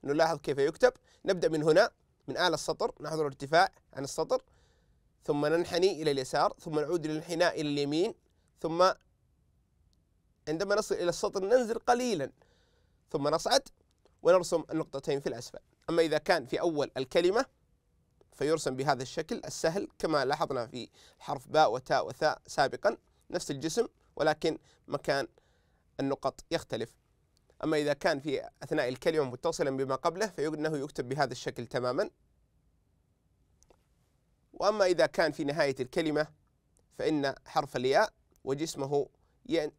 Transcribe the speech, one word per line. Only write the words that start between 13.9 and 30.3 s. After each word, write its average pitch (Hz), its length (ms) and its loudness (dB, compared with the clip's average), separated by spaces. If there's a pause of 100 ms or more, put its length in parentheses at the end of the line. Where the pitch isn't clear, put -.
ونرسم 175 480 4
النقطتين 147 480 -4
في 147 100 -4
الأسفل. - 300 -10 (300)
أما 165 120 4
إذا 156 160 2
كان 151 280 0
في 139 140 -4
أول 156 380 -2
الكلمة 180 480 2 (880)
فيرسم 147 420 -2
بهذا 131 260 0
الشكل 156 440 -8
السهل، - 420 -2 (120)
كما 151 260 2
لاحظنا 135 420 -2
في 123 220 -12 (300)
حرف 139 280 -8
باء 147 240 6
وتاء 123 360 -2
وثاء 135 400 -2
سابقًا، 139 500 0 (340)
نفس - 200 -6
الجسم، 156 360 -2 (280)
ولكن 151 420 0 (300)
مكان 143 400 -2 (720)
النقط 135 420 -4 (100)
يختلف. 117 440 -6 (680)
أما 156 140 0
إذا 147 160 0
كان 156 260 -2
في 160 300 -6 (140)
أثناء 143 260 -2
الكلمة 156 360 0
متصلًا 135 520 -2
بما 135 180 -2
قبله، 190 320 -2
فإنه 156 500 -4